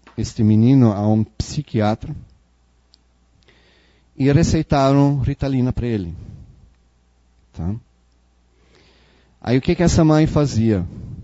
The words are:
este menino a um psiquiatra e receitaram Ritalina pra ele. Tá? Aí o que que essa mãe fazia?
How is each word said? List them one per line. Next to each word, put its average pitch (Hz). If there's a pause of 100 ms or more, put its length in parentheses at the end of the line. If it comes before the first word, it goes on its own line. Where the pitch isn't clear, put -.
(160)
este 113
menino 113
a 101
um 107
psiquiatra 113 (2000)
e 135
receitaram 143
Ritalina 131
pra 120
ele. 92 (1400)
Tá? 85 (1700)
Aí 120
o -
que 175
que 175
essa 165
mãe 156
fazia? 113 (380)